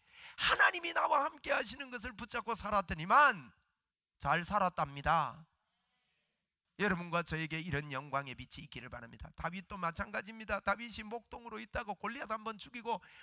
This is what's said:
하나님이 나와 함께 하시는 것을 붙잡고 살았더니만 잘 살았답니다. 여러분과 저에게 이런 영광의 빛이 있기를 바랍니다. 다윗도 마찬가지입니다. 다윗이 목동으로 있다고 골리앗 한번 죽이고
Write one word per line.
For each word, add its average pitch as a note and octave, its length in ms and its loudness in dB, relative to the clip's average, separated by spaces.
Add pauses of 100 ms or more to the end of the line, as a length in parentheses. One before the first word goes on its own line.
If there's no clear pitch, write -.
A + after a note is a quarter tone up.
(380)
하나님이 - 540 4
나와 D#4 320 4
함께 D4 280 -2
하시는 C4+ 380 0
것을 B3 220 -6
붙잡고 A3+ 420 -4
살았더니만 G3 1000 4 (680)
잘 D#3 260 2
살았답니다. D#3 1000 2 (1300)
여러분과 F3 440 0
저에게 D#3+ 360 -4
이런 D3+ 320 -4
영광의 C#3 440 -4
빛이 A#2+ 300 -10
있기를 B2 260 -12
바랍니다. A#2 440 -14
다윗도 F#3 440 -8
마찬가지입니다. G3+ 840 -4
다윗이 G#3+ 440 -2
목동으로 A3+ 540 -10
있다고 A3+ 360 -6
골리앗 A3+ 360 -6
한번 A3 280 -6
죽이고 A#3 420 -6 (220)